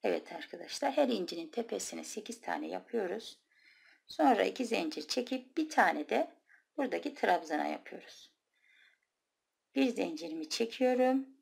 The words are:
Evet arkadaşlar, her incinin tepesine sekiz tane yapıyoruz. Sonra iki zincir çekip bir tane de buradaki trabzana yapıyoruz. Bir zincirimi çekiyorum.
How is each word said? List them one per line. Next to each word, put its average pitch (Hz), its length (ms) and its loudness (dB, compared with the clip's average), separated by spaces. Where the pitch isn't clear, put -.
Evet 175 280 0
arkadaşlar, 175 640 -4
her 277 120 4
incinin 175 380 -2
tepesine 214 560 -6
sekiz - 380 -10
tane - 260 -4
yapıyoruz. 190 720 -4
Sonra 269 360 6
iki 226 220 0
zincir 170 420 -2
çekip - 500 -2
bir 311 120 0
tane 156 400 4
de 277 220 2
buradaki 269 360 -2
trabzana 165 540 2
yapıyoruz. - 640 -10
Bir 269 120 4
zincirimi 165 600 -4
çekiyorum. 254 920 2